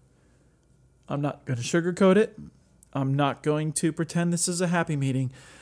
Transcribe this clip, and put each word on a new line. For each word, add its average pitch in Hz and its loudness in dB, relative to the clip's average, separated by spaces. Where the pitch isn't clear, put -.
I'm 139 -4
not 143 -6
gonna 127 -4
sugarcoat 175 2
it. 214 0
I'm 135 0
not 139 0
going 151 0
to 165 0
pretend 170 -2
this 170 -2
is 180 -2
a 180 0
happy 165 0
meeting. 135 -2